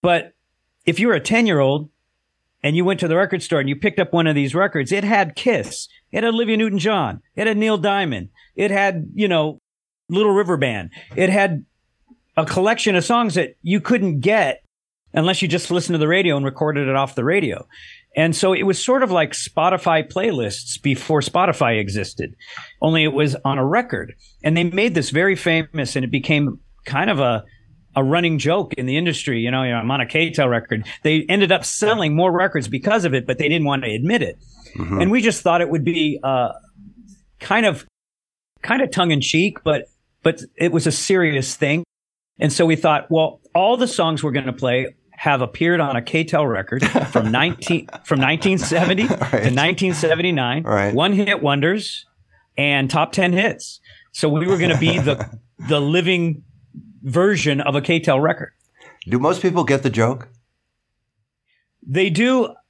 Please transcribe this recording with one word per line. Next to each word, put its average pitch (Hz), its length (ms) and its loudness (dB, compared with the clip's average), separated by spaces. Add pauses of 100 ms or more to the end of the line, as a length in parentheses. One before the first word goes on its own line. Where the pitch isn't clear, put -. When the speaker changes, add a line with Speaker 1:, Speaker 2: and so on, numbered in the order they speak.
Speaker 1:
But 175 320 0 (520)
if 165 140 0
you 220 80 2
were 233 80 4
a 151 40 0
ten-year-old 151 680 2 (720)
and 147 120 0
you 175 100 2
went 185 160 0
to 180 60 -2
the 160 80 0
record 190 280 0
store 160 160 0
and 135 100 -2
you 139 60 -2
picked 202 240 -2
up 175 140 -2
one 165 140 2
of 151 80 2
these 139 200 -2
records, 170 360 0
it 202 120 -2
had 202 320 0
Kiss, - 520 -2 (240)
it 208 120 -2
had 233 100 0
Olivia 226 240 0
Newton-John, 190 640 -2 (140)
it 208 120 -2
had 214 100 0
Neil 214 200 0
Diamond, 175 520 -2 (260)
it 202 160 0
had, 196 420 0
you 208 140 0
know, 156 320 0 (500)
Little 202 240 2
River 180 240 2
Band. 113 320 -2 (260)
It 185 140 2
had 190 360 0 (720)
a 160 80 2
collection 208 500 0
of 175 100 2
songs 233 300 0
that 165 260 -2
you 180 200 0
couldn't 190 400 0
get 196 420 0 (500)
unless 175 280 0
you 185 60 -2
just 170 240 -2
listened 175 240 0
to - 40 0
the 151 80 2
radio 175 300 2
and 139 80 -2
recorded 139 420 -2
it 135 80 0
off 135 200 0
the 127 100 -2
radio. 156 420 -2 (480)
And 160 200 2
so 190 180 2
it 185 100 0
was 190 200 0
sort 254 200 2
of 214 80 0
like 165 220 2
Spotify 170 800 0
playlists 156 680 -4
before 143 400 0
Spotify 131 580 2
existed, 98 540 -6 (480)
only 160 220 2
it 151 100 0
was 139 220 0 (100)
on 139 140 0
a 131 60 2
record. 180 480 -2 (300)
And 156 140 2
they 175 60 2
made 180 320 0
this 147 160 -2
very 180 240 2
famous, 160 600 -2
and 135 80 -2
it 123 80 -4
became 143 480 0 (260)
kind 151 260 -2
of 160 80 0
a, 120 240 0 (520)
a 139 80 2
running 160 360 0
joke 165 340 -2
in 127 140 -6
the 135 100 0
industry. 151 440 -2
You 117 100 -2
know, 131 120 0
you 127 80 -2
know, 120 60 -2
"I'm 117 140 -2
on 139 100 -2
a 117 60 -4
K-tel 156 420 0
record." 113 380 -2 (160)
They 156 260 2
ended 196 220 2
up 185 120 0
selling 208 520 0
more 175 160 2
records 170 360 -2
because 175 380 0
of 143 80 0
it, 127 140 -2
but 127 100 -2
they 156 100 -2
didn't 156 200 2
want 139 160 -2
to 113 80 -4
admit 147 320 0
it. - 160 -8 (360)
Speaker 2:
Mm-hmm. 87 260 -2
Speaker 1:
And 185 100 2
we 240 100 2
just 208 220 0
thought 175 180 4
it 160 80 -2
would 151 160 -2
be, 156 380 0
uh, 127 260 0 (880)
kind 220 280 0
of, 160 180 -2 (800)
kind 262 180 0
of 262 80 -2
tongue 175 220 0
in 143 100 2
cheek, 165 420 -2
but, 147 200 0 (400)
but 165 180 0 (160)
it 170 140 2
was 165 160 0
a 156 40 2
serious 156 640 0
thing. 151 280 -2 (560)
And 151 120 2
so 170 140 2
we 160 100 4
thought, 151 360 0
well, 160 280 0 (140)
all 202 240 4
the 247 100 0
songs 160 360 -2
we're 151 80 -2
gonna 127 220 -2
play 127 340 0 (240)
have 139 300 0
appeared 165 400 0
on 139 160 -2
a 117 40 -2
K-tel 160 460 0
record 117 340 -4 (280)
from 110 220 0
Speaker 2:
<laughs> 120 100 2
Speaker 1:
nineteen, 170 480 -2 (160)
from 139 160 0
nineteen 160 360 2
seventy 175 460 0
Speaker 2:
<laughs> 247 40 -2
Right. 127 360 -2
Speaker 1:
to 127 80 2
nineteen 170 420 0
seventy-nine, 160 720 0
Speaker 2:
Right. 101 300 0
Speaker 1:
one 165 180 2
hit 202 320 0
wonders 151 600 -2 (520)
and 139 320 2
top 151 220 0
ten 175 220 0
hits. - 480 -4 (320)
So - 160 0
we 156 180 0
were 190 100 2
gonna 165 220 2
be 165 200 2
the, 131 380 -4 (120)
Speaker 2:
<laughs> - 180 -16
Speaker 1:
the 147 140 2
living 170 600 0 (600)
version 151 560 2
of 143 160 -2
a 143 60 0
K-tel 160 400 2
record. - 320 -2 (560)
Speaker 2:
Do 120 100 2
most 175 220 0
people 175 240 2
get 135 180 0
the 135 60 2
joke? 113 400 0 (1600)
Speaker 1:
They 180 240 0
do. 233 400 2 (200)